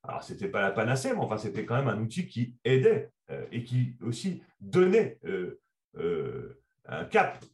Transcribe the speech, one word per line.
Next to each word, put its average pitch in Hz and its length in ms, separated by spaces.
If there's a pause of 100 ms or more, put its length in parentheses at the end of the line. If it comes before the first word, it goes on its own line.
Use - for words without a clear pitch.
Alors, - 180
c'était 101 260
pas 101 140
la 98 100
panacée, 123 400
mais 220 80
enfin, 107 180
c'était 104 280
quand 117 100
même 135 120
un 104 120
outil 120 280
qui - 360
aidait, 131 480 (200)
euh, - 200
et 120 120
qui 123 380
aussi 170 420 (180)
donnait, 185 640
euh, 90 340 (380)
euh, 78 640 (240)
un - 200
cap, - 380 (100)